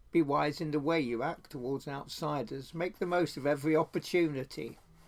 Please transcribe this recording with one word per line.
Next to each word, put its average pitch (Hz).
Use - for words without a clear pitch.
Be 165
wise 147
in 156
the 151
way 160
you 120
act -
towards 131
outsiders. 139
Make 170
the 190
most 175
of 131
every 147
opportunity. 156